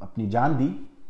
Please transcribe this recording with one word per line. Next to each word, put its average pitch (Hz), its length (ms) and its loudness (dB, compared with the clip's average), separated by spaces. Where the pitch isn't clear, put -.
अपनी 113 240 -4
जान 123 300 4
दी, 135 340 0